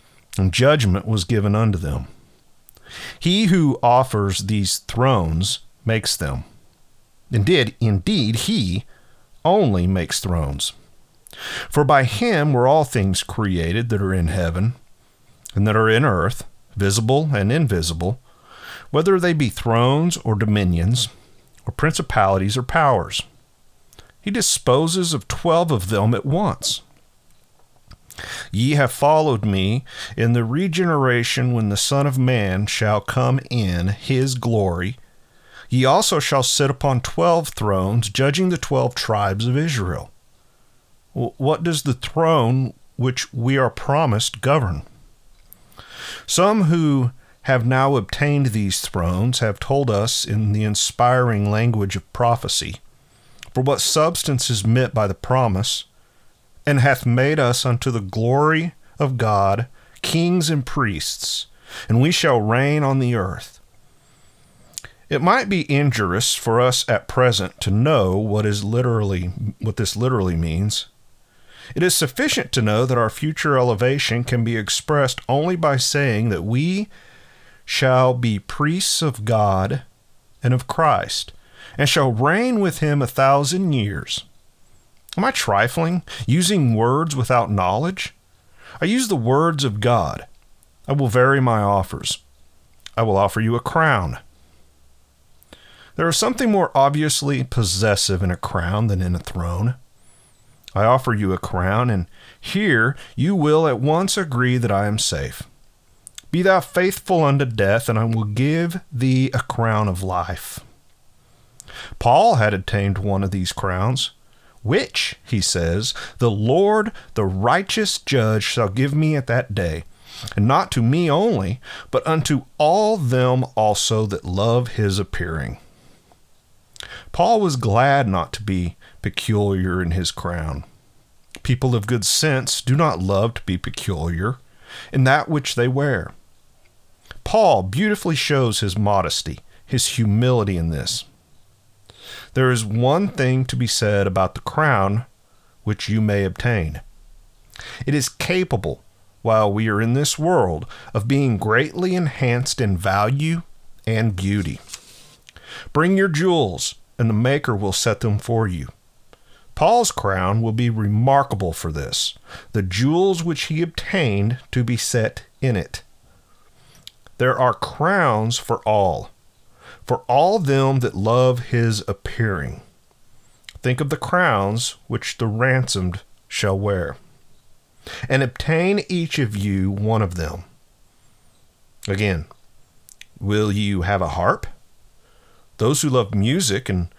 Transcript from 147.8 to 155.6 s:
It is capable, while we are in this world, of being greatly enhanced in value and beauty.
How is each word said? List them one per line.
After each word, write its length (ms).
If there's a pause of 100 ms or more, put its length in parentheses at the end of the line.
It 100
is 140
capable, 760 (380)
while 320
we 160
are 140
in 100
this 260
world, 460 (300)
of 120
being 300
greatly 580
enhanced 640
in 200
value 640 (440)
and 300
beauty. 440 (1120)